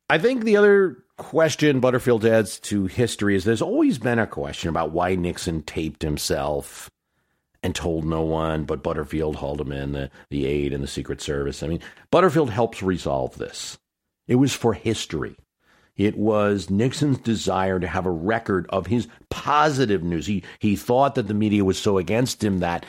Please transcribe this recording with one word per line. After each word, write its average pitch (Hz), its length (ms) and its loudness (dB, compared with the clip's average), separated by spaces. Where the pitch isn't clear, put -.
I 156 80 4
think 240 240 0
the 220 140 4
other 202 480 4
question 151 640 2
Butterfield 123 440 4
adds 113 360 4
to 101 260 -2
history 104 500 0
is 92 80 0
there's 110 160 2
always 254 380 2
been 117 200 0
a 104 80 2
question 71 440 -6
about 80 200 0
why 90 240 0
Nixon 87 480 -4
taped 80 400 -6
himself 73 880 -4
and 90 120 -2
told 80 300 -2
no 80 180 0
one 80 420 -2
but 71 180 -6
Butterfield, 78 540 -4
Haldeman, 69 560 -6
the, 69 180 -6
the 69 160 -2
aide, 71 260 -2
and 69 100 -4
the 69 60 -6
Secret 69 320 -8
Service. 69 420 -6
I 71 40 -4
mean, 85 140 -4
Butterfield 156 400 4
helps 110 320 -2
resolve 73 540 -2
this. - 420 -12
It 123 100 2
was 131 180 2
for 117 180 0
history. 92 640 -6
It 101 200 2
was 104 540 2
Nixon's 131 480 0
desire 95 600 0
to 85 80 -4
have 90 180 -2
a 92 40 0
record 92 580 -2
of 95 180 -2
his 113 220 -2
positive 135 760 2
news. 82 220 -2
He, 101 180 -4
he 104 160 2
thought 131 400 2
that 113 100 -2
the 104 80 -2
media 104 300 2
was 95 120 2
so 101 220 2
against 110 460 0
him 95 160 0
that 85 280 -4